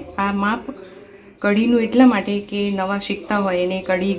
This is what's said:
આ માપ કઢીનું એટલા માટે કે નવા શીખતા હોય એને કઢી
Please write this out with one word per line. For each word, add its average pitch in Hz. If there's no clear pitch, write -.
આ 196
માપ 208
કઢીનું 226
એટલા 233
માટે 202
કે 202
નવા 196
શીખતા 208
હોય 180
એને 185
કઢી 185